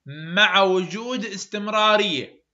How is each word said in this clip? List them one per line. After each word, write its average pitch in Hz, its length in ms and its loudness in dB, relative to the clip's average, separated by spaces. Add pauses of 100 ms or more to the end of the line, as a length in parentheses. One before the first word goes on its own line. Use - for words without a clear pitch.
مع 180 560 0
وجود 196 640 -2
استمرارية، 208 1160 -2 (120)